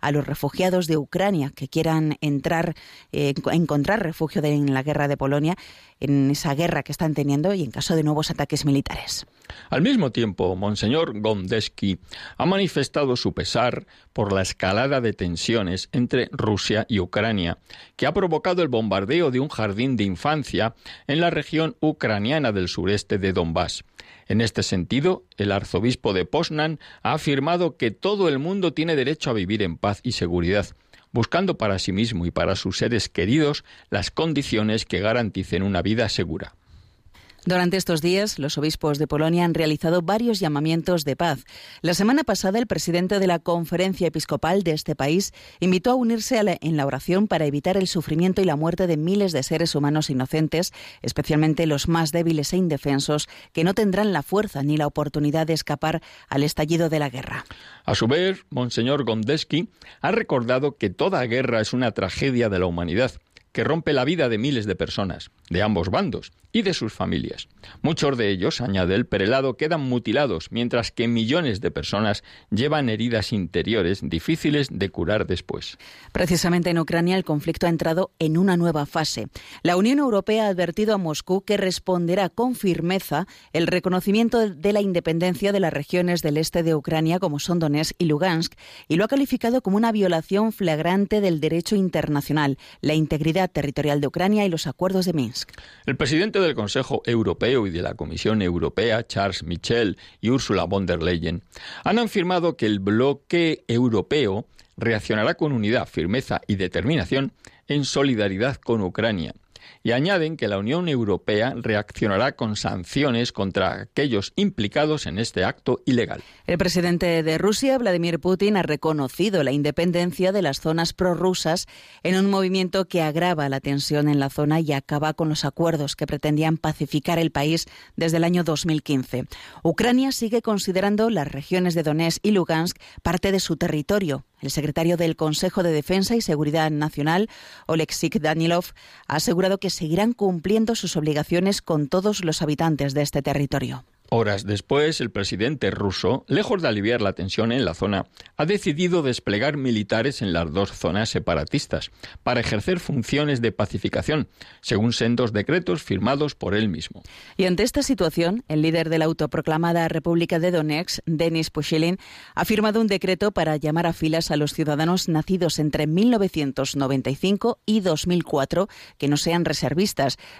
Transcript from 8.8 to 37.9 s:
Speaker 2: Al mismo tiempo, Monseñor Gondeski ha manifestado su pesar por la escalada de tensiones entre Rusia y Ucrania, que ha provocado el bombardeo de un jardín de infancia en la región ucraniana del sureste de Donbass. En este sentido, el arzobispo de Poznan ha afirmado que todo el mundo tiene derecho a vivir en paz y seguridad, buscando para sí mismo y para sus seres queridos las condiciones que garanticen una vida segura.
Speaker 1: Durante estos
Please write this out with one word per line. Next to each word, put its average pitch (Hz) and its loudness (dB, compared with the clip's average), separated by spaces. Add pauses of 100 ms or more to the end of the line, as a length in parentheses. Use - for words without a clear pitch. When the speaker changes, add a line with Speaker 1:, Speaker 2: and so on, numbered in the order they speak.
Speaker 2:
Al 127 0
mismo 208 2
tiempo, 95 0
Monseñor 107 0
Gondeski 104 -2 (380)
ha - -2
manifestado 160 0
su 98 -4
pesar 117 -2 (260)
por 101 0
la 95 2
escalada 113 0
de 113 0
tensiones 92 -2
entre 123 0
Rusia 107 0
y 101 0
Ucrania, 92 -2 (360)
que - 0
ha 156 0
provocado 180 0
el 165 2
bombardeo 113 0
de 123 0
un 139 -2
jardín 113 -2
de 104 0
infancia 113 -2 (340)
en 151 0
la 170 2
región 156 -2
ucraniana 131 0
del 95 0
sureste 101 -2
de 95 0
Donbass. 85 -2 (420)
En 107 2
este 107 0
sentido, 135 0 (140)
el 104 0
arzobispo 104 0
de 92 2
Poznan 151 -2 (240)
ha 120 0
afirmado 156 0
que 117 0
todo 196 0
el 139 2
mundo 175 -2
tiene 160 0
derecho 139 -2
a 123 0
vivir 104 0
en 82 -2
paz 101 -2
y 117 -4
seguridad, 90 0 (460)
buscando 170 0
para 101 0
sí 95 -4
mismo 101 -2
y 85 -2
para 85 0
sus - -6
seres 117 0
queridos 143 0 (280)
las 98 -4
condiciones 117 0
que - -4
garanticen 104 0
una 95 0
vida 110 0
segura. - -6 (920)
Speaker 1:
Durante 180 2
estos 170 0